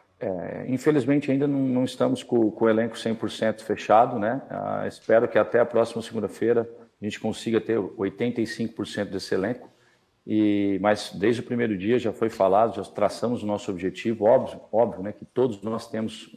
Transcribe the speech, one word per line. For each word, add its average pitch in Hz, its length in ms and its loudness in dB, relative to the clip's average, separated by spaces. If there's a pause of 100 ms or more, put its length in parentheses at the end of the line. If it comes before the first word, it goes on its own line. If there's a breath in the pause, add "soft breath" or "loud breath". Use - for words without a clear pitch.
(180 loud breath)
É, 95 500 -6
infelizmente 139 600 2
ainda 139 160 2
não, 143 120 0
não 131 260 0
estamos 127 380 -2
com, 113 280 2
com 110 140 -2
o 113 40 6
elenco 113 280 2
cem 113 180 -4
por 107 160 -6
cento 110 320 -4
fechado, 113 560 4
né? 117 300 -2
Ah, 101 380 -6
espero 113 420 2
que - 100 2
até 107 220 4
a 117 60 4
próxima 113 340 0
segunda-feira 113 640 0 (320 loud breath)
a 104 60 -12
gente 104 160 -6
consiga 110 400 0
ter 110 160 -2 (220)
oitenta 117 420 -2
e 110 60 0
cinco 113 280 -6
por 104 120 -6
cento 101 240 -6
desse 98 240 -6
elenco. 101 360 -4 (540 soft breath)
E, 104 560 2
mas 104 300 2
desde 113 300 0
o - 40 -8
primeiro 117 320 -2
dia 107 220 0
já 113 140 -2
foi 113 180 -2
falado, 98 460 4
já 98 120 -8
traçamos 107 540 -2
o 104 40 -6
nosso 104 260 -4
objetivo, 95 520 -4
óbvio, 117 360 4 (100)
óbvio, 104 320 0
né, 101 80 -8
que - 140 -14
todos 120 380 -2
nós 110 280 -8
temos 110 460 -8